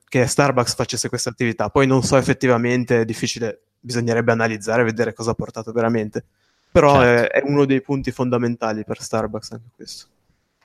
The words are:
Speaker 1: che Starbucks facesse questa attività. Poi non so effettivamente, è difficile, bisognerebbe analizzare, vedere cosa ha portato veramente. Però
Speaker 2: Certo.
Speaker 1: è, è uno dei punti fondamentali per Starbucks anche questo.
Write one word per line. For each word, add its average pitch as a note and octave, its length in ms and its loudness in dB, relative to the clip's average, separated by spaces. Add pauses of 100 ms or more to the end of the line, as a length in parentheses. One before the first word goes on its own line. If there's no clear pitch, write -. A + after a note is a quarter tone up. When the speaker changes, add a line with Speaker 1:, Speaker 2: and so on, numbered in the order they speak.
Speaker 1:
che B2+ 200 2
Starbucks C3 480 2
facesse - 340 -6
questa B2 220 -6
attività. A2+ 400 -2
Poi C#3 160 4
non C3 160 4
so C#3+ 140 2
effettivamente, B2 840 2
è A2+ 40 0
difficile, A2+ 580 -6 (180)
bisognerebbe A#2 520 0
analizzare, A2+ 520 0
vedere A2+ 280 -2
cosa A2+ 200 -4
ha - 20 -6
portato A2+ 380 -10
veramente. A2+ 520 -2 (460)
Però C#3+ 300 6
Speaker 2:
Certo. - 0 -
Speaker 1:
è, A#2+ 280 4
è - 160 0
uno C#3+ 220 2
dei C3+ 160 0
punti C3+ 280 -4
fondamentali A#2+ 760 -2
per - 160 -10
Starbucks A2 520 -6
anche A#2 220 -18
questo. - 320 -20 (580)